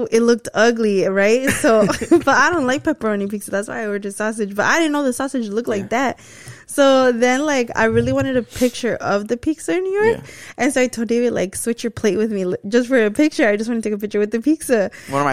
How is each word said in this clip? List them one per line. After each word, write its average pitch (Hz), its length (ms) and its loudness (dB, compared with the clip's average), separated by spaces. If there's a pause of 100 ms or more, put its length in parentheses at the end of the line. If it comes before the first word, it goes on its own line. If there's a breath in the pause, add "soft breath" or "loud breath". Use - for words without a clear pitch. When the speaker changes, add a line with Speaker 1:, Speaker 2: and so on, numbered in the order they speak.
(120)
Speaker 1:
it 226 80 4
looked 233 340 2
ugly, 214 540 2
right? 214 420 2
So, 220 380 4
<laughs> - 120 -2
Speaker 2:
<laughs> - 100 -8
Speaker 1:
but 330 180 4
I 269 220 4
don't 320 180 0
like 277 160 -2
pepperoni 208 460 -2
pizza. 208 220 -10
That's 208 180 -4
why 240 140 -8
I 214 40 -6
ordered 202 260 -6
sausage. 214 400 -4
But 202 120 0
I 294 140 4
didn't 320 120 0
know 294 120 -2
the 254 100 0
sausage 269 340 -4
looked 226 220 -4
like 202 140 -2
Speaker 2:
Yeah. 196 40 -10 (260)
Speaker 1:
that. - 60 -18 (460 loud breath)
So 269 460 4
then, 247 360 2
like, 254 280 0
I 226 100 2
really 233 280 2
wanted 269 240 0
a 226 60 0
picture 240 540 -2
of 202 300 -2
the 240 100 -2
pizza 320 380 -4
in 370 80 0
New 381 80 -4 (120)
York. 453 180 4
Speaker 2:
Yeah. - 80 -20 (260 loud breath)
Speaker 1:
And 254 180 0
so 254 80 2
I 254 60 2
told 233 200 -6
David, 233 260 2
like, 185 220 -4
"Switch - 280 -4
your 240 60 -4
plate - 260 0
with 220 160 0
me 190 140 -2
li-, 180 120 -2 (100)
just 240 220 2
for 254 140 4
a 208 60 2
picture. 302 380 2
I 208 100 2
just 220 100 -6
wanna 233 140 -2
take 214 120 -4
a 208 40 -4
picture 208 220 -4
with 208 100 0
the 226 100 -2
pizza." 240 520 0 (180 loud breath)
Speaker 2:
One - 120 0
of - 40 2
my - 80 2